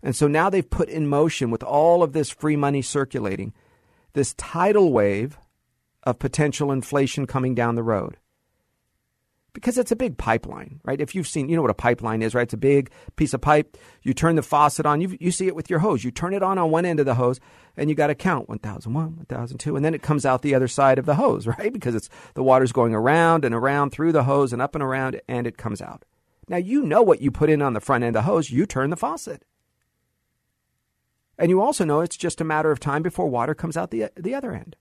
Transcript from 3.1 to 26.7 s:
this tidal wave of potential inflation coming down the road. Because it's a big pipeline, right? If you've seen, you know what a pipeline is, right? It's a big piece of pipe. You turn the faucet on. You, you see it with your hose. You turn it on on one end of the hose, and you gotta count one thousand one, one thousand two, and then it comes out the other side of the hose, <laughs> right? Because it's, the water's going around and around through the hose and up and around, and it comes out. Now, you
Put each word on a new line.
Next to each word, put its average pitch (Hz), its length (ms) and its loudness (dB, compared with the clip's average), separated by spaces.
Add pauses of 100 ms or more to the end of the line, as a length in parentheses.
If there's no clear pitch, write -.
this 139 220 0
tidal 185 580 2
wave 107 440 0 (680)
of - 160 -2
potential 143 500 -2
inflation 135 560 -2
coming 127 300 -2
down 117 180 0
the 117 80 -2
road. 113 340 -2 (1400)
Because 240 240 -4
it's 247 140 0
a 233 60 0
big 226 200 -4
pipeline, - 680 -4
right? 139 160 -4
If 147 160 -4
you've 170 100 -4
seen, 139 220 -4
you 165 80 2
know 165 60 2
what 117 100 2
a - 20 2
pipeline 113 480 0
is, 110 100 -2
right? 120 100 2
It's 117 120 -4
a 107 40 -8
big 135 320 2 (260)
piece - 180 0
of 127 60 -2
pipe. 151 360 2 (260)
You 131 120 -2
turn 160 220 2
the 151 60 0
faucet 147 440 2
on. 147 140 2
You, 185 200 -6
you 175 120 -2
see 185 160 -2
it 165 80 -4
with 160 120 -10
your 165 120 0
hose. 160 240 0
You 123 80 -4
turn 175 200 -4
it 196 120 -2
on 190 140 0
on 165 120 2
one 165 140 2
end 170 160 0
of 139 60 2
the 127 100 0
hose, 127 240 0 (360)
and 147 140 -2
you 151 60 0
gotta 147 180 2
count 165 340 -2
one 110 120 -10
thousand 107 340 -10
one, 160 220 -4
one 160 100 -18
thousand 123 320 -8
two, - 160 -4
and 139 100 0
then 160 100 2
it 147 80 -8
comes 147 220 0
out 127 180 2
the 143 120 2
other 127 140 2
side 135 320 4
of 123 60 -4
the 147 100 2
hose, 160 300 0
<laughs> 117 120 -2
right? 208 140 -2
Because 131 240 -4
it's, - 120 -6 (260)
the 131 100 -2
water's 131 280 6
going 117 220 2
around 160 500 4
and 117 80 0
around 139 380 0
through 160 220 0
the 147 120 4
hose 135 280 2
and 120 100 -2
up 147 140 -4
and 147 80 -4
around, 131 420 -4
and 120 220 -4
it - 100 -12
comes 104 240 -8
out. - 220 -18 (440)
Now, 180 100 -4
you 220 240 0